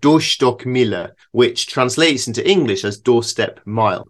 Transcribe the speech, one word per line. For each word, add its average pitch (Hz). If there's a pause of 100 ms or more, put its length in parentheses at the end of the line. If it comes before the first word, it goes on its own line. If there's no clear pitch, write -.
dørstokkmile, 127 (220)
which 120
translates 135
into -
English 147
as 104
doorstep 117
mile. 107